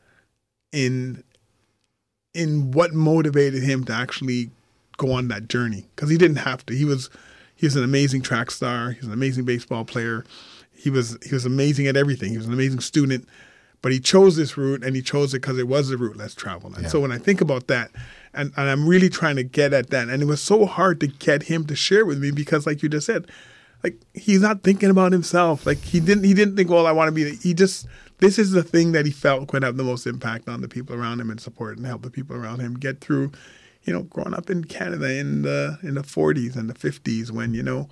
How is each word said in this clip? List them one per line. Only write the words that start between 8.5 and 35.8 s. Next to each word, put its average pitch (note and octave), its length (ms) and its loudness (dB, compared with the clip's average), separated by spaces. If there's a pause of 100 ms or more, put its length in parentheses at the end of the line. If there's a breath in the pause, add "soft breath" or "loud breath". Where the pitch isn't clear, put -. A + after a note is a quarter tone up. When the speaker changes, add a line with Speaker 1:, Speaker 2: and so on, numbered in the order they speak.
Speaker 1:
star. A#2+ 420 -6
He A2 80 -12
was A#2+ 80 -12
an G#2+ 40 -8
amazing B2+ 320 -2
baseball A#2+ 400 -4
player. A#2 400 -6 (480 loud breath)
He - 160 -4
was, A#2+ 340 -2
he - 120 -6
was B2 100 -2
amazing C#3 440 2
at C3+ 80 2
everything. C#3 340 0
He A2+ 80 -4
was A2 80 -8
an A#2 80 -4
amazing C3 260 0
student, C3+ 480 0 (540 soft breath)
but B2+ 100 0
he C3 80 -2
chose F#3+ 360 6
this D3+ 200 -2
route, C3+ 260 -2
and C3 140 -2
he C3 60 -4
chose C#3+ 320 -2
it B2+ 60 -4
'cause C3 180 -4
it B2 100 -2
was C3+ 200 0
the C3 100 -4
route G#2+ 180 -4
less G#2 180 -12
traveled. F#2+ 400 -12
And - 100 -8
Speaker 2:
Yeah. E2 40 -4
Speaker 1:
so D#3 120 0
when C#3 120 -2
I A#2+ 60 -6
think G3 240 2
about C#3 240 -2
that, A#2+ 240 0 (420 loud breath)
and, C#3+ 240 -6
and C#3 140 0
I'm D3 180 2
really F#3 220 8
trying D3 260 -2
to C3 60 -2
get C#3 320 2
at B2 160 2
that, B2 180 -2
and C3+ 140 -2
it - 20 0
was D3 160 0
so G#3 240 4
hard F#3 360 2
to D3+ 80 0
get D3+ 340 0
him D#3+ 240 -4
to D3 100 -6
share G#3 300 4
with C#3+ 120 -2
me C#3+ 120 -2
because, D3 340 -2
like D3+ 180 -4
you D#3 60 0
just D3+ 160 -2
said, G#3+ 220 -2 (580 loud breath)
like, - 160 -12 (140)
he's G3 260 4
not G#3 220 2
thinking G3 260 4
about F#3 240 6
himself. F3 540 2
Like, - 160 -2
he - 180 0
didn't, G3 240 4
he G3 80 8
didn't G3 240 4
think, F#3 140 2
"Well, E3+ 160 6
I D#3+ 60 4
wanna D#3 200 2
be," D3+ 240 -2
he F3+ 160 -2
just, F#3 340 2 (320 loud breath)
this G3 200 6
is G3 140 4
the F3+ 100 4
thing E3 300 4
that D3+ 120 4
he D3 60 0
felt C#3+ 380 0
could C3+ 160 0
have B2 120 -2
the C3+ 60 -2
most B2+ 240 -4
impact A#2 420 -8
on A#2+ 120 -10
the B2 80 -8
people B2 260 -12
around A#2+ 260 -6
him A#2 100 -6
and A2 100 -10
support G#2+ 360 -12
and A#2+ 80 -12
help B2 180 -10
the B2+ 80 -12
people C#3 260 -12
around A#2 240 -10
him A#2+ 140 -8
get C3+ 260 -8
through, C#3+ 320 -2 (500 loud breath)
you F3 100 -4
know, F3+ 120 -4
growing - 280 -8
up F3+ 160 -10
in F3 160 -4
Canada D#3 480 -6
in C#3+ 300 -4
the, C#3+ 400 -4